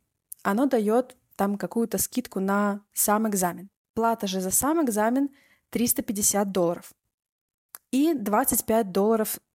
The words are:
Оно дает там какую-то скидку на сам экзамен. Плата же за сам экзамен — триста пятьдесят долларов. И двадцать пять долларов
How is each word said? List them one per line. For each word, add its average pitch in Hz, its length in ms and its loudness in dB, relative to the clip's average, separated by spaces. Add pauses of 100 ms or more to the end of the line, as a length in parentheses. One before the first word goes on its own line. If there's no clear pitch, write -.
(440)
Оно 208 220 2
дает 240 520 0 (180)
там 202 220 0
какую-то 226 400 -4
скидку - 420 -6
на 202 420 0 (120)
сам 214 340 0
экзамен. 180 420 -2 (240)
Плата 226 320 0
же 190 160 -2
за 185 80 -4
сам 311 340 2
экзамен — 240 460 0 (400)
триста 240 320 -2
пятьдесят 202 500 0
долларов. 175 420 -2 (1000)
И 294 220 4
двадцать 226 520 0
пять 220 260 0
долларов 214 480 2 (160)